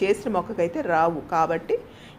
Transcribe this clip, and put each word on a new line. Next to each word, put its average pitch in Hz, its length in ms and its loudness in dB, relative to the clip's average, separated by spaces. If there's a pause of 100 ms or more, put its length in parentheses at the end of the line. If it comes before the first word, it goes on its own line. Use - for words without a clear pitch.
చేసిన 202 280 0
మొక్కకైతే 180 500 -2
రావు. 165 400 2 (100)
కాబట్టి 165 480 0 (400)